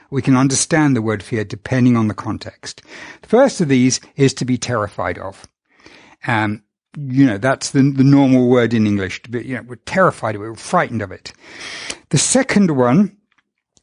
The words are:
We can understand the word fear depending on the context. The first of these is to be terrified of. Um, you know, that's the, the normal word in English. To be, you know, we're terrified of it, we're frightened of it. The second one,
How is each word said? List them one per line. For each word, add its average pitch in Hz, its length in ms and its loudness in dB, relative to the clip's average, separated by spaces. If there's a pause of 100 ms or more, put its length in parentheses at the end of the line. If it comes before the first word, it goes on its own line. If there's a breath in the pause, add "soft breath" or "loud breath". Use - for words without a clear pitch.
(100 soft breath)
We 139 100 -4
can 135 140 2
understand 135 640 0
the 113 60 -2
word 107 200 -4
fear 110 220 -6
depending 123 520 0
on 110 120 0
the 101 60 -4
context. - 680 -12 (400 loud breath)
The - 60 -20
first 247 320 2
of 165 80 0
these 127 320 2 (160 loud breath)
is 139 180 2
to - 100 -6
be 123 140 -2
terrified 104 600 -4
of. 95 280 -16 (800 soft breath)
Um, 110 380 -2 (320)
you 135 280 0
know, 107 140 0
that's 127 320 -4
the, 139 120 2
the 135 200 2
normal 131 460 4
word 120 260 2
in 110 100 2
English. 98 380 -4
To - 80 -20
be, 117 140 -8
you 127 100 -12
know, 110 80 -12
we're 120 140 -18
terrified 156 580 0
of 101 80 -12
it, 110 60 -12
we're 113 80 -14
frightened 120 460 -4
of 95 100 -10
it. - 200 -18 (760 loud breath)
The 156 100 2
second 208 540 2
one, 139 440 2 (680)